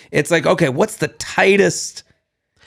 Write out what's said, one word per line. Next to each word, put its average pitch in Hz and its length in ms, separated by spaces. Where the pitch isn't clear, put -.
It's - 180
like, 165 160
okay, 170 220
what's 131 280
the 151 120
tightest - 960